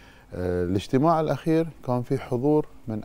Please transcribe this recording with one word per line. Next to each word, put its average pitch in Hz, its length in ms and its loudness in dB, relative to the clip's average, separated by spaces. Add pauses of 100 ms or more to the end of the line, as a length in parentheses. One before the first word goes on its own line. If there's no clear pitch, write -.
(360)
آه، 90 280 0
الاجتماع 135 560 2
الأخير 160 480 0 (180)
كان 123 160 0
في 127 160 -2
حضور 147 480 0 (220)
من 107 160 -6